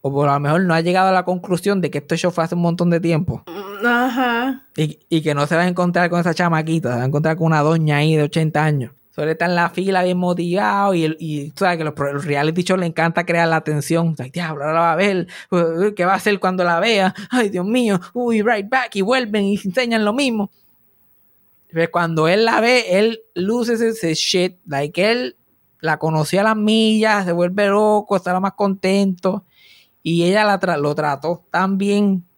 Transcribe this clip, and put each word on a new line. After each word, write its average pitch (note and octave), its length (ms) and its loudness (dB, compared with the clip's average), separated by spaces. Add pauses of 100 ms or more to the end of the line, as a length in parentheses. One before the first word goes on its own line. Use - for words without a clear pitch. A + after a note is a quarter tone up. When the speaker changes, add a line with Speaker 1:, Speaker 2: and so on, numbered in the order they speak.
Speaker 1:
o C#3 120 -4
por C#3+ 140 0
lo C#3+ 140 2
mejor D3+ 220 0
no F3 120 2
ha E3 60 2
llegado F#3 300 2
a - 20 2
la F3+ 120 2
conclusión F#3 560 -2
de E3 100 -2
que D3 80 -6
este - 180 -4
show F3 160 0
fue E3+ 120 -2
hace E3+ 120 -4
un F3 60 0
montón E3+ 280 2
de E3 80 2
tiempo. E3+ 480 -2
Speaker 2:
Mm, G3+ 400 -8
ajá. A#3+ 800 -2 (100)
Speaker 1:
Y, D3+ 220 -4 (100)
y E3 140 0
que D3+ 120 0
no C#3+ 120 0
se E3+ 80 -2
va E3 80 2
a F3+ 60 2
encontrar F3 420 0
con F3 80 0
esa E3+ 160 0
chamaquita, D#3+ 560 0
se B2 60 -2
va A#2+ 80 -2
a - 20 0
encontrar D#3 300 0
con E3 100 0
una D#3+ 140 4
doña D#3 380 2
ahí D#3 180 2
de D3 80 2
ochenta D3+ 400 0
años. D3 280 -2 (220)
Solo D#3 160 -4
está D#3+ 160 -2
en F3+ 80 0
la E3+ 160 0
fila F#3 320 0
bien F3+ 160 0
motivado F#3 760 0
y, E3 120 2
el, D#3 140 -2
y D3+ 340 -6
tú - 120 -10
sabes F3 140 2
que D#3+ 60 -4
los, D3+ 100 -4
pro-, C#3+ 180 -2
los C#3+ 140 -4
reality D3+ 360 0
shows F#3 160 0
le F3+ 60 -2
encanta E3+ 400 0
crear E3+ 240 2
la D#3+ 140 0
tensión. D#3+ 460 0
O D#3 80 -2
sea, B2+ 100 -8
"Diablo, D#3 380 -8
ahora D#3 100 -2
la E3 60 2
va E3+ 120 4
a D#3 40 0
ver, F#3 300 0 (240)
uh, F#3 60 0
uh, E3+ 380 0
¿qué F3+ 100 0
va F#3 80 2
a F#3+ 40 2
hacer G3 220 0
cuando F#3 260 0
la E3+ 160 2
vea? G3 340 2 (160)
Ay, A#3+ 180 2
Dios F#3 160 -4
mío, G#3+ 340 0 (140)
uy, A#3 300 0
right G#3+ 260 -2
back", B3+ 280 -2
y G3 40 -2
vuelven G#3+ 460 0
y G3+ 80 0 (100)
enseñan A3+ 400 0
lo G#3 80 0
mismo. A3+ 380 -2 (1200)
Pero E3 200 0
cuando E3 380 0
él G#3 160 4
la A3+ 160 2
ve, A3+ 380 2
él A3 220 0 (140)
loses A3+ 460 -2
ese A3+ 340 -2
shit, F3+ 420 -2 (100)
like, D#3 440 -2
él B3 260 -4 (440)
la D#3 180 -2
conocía D#3+ 440 0
a - 20 2
las A3 120 2
millas, G#3+ 680 2
se F3 80 -2
vuelve F3+ 360 0
loco, G#3 480 2
está F3+ 240 -2
más F#3+ 120 -2
contento. G3 920 0 (580)
Y E3+ 220 0
ella G3+ 200 4
la G3 160 2
tra-, F3 180 0
lo D3 160 0
trató D3+ 560 -4
tan F#3+ 280 0
bien G3+ 460 0 (140)